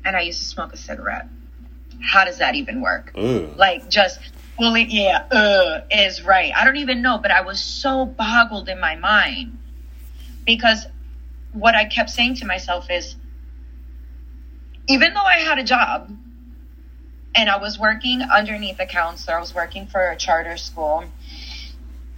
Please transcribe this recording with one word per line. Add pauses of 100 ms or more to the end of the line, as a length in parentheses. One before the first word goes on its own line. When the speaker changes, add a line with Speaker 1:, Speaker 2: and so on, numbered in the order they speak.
Speaker 1:
and
I
used
to
smoke
a
cigarette. (760)
How
does
that
even
work?
Speaker 2:
Ugh.
Speaker 1:
Like,
just (360)
fully,
yeah,
uh,
is
right.
I
don't
even
know,
but
I
was
so
boggled
in
my
mind (880)
because (680)
what
I
kept
saying
to
myself
is, (1700)
even
though
I
had
a
job (1160)
and
I
was
working
underneath
a
counselor,
I
was
working
for
a
charter
school, (1160)